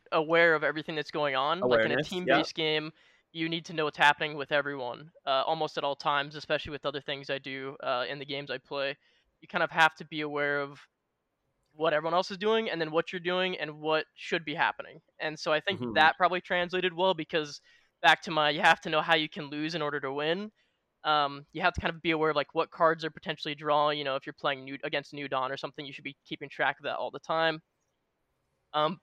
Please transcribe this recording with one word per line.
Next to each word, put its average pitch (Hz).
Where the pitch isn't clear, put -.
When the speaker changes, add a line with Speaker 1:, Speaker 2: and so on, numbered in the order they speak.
Speaker 1:
aware 165
of 151
everything 151
that's 151
going 147
on. 147
Like 117
in 113
a 120
Speaker 2:
Awareness, -
Speaker 1:
team-based 156
Speaker 2:
yeah. 160
Speaker 1:
game, 156
you 160
need 165
to 196
know 208
what's 147
happening 151
with 139
everyone, 143
uh, 135
almost 156
at 151
all 143
times, 147
especially 151
with 143
other 143
things 139
I 139
do, 135
uh, 127
in 147
the 139
games 143
I 131
play. 139
You -
kind 175
of 156
have 165
to 165
be 151
aware 143
of 143
what 156
everyone 156
else 185
is 196
doing 220
and 165
then 160
what 160
you're 185
doing 180
and 151
what 156
should 165
be 165
happening. 139
And 156
so -
I 156
think 151
Speaker 2:
Mm-hmm. 120
Speaker 1:
that 156
probably 180
translated 180
well 185
because 156
back 160
to -
my, 151
you 151
have 165
to -
know 156
how 165
you 156
can 151
lose 151
in 160
order 147
to 139
win. 165
Um, 147
you 160
have 180
to -
kind 165
of 160
be 175
aware 156
of, 147
like, 143
what 160
cards 165
are 156
potentially -
drawn. 147
You 147
know, 135
if 135
you're 147
playing 139
new, 135
against 147
New 143
Dawn 131
or 135
something, 147
you 139
should 147
be -
keeping 180
track 143
of 143
that 120
all 113
the 143
time. 160
Um, 151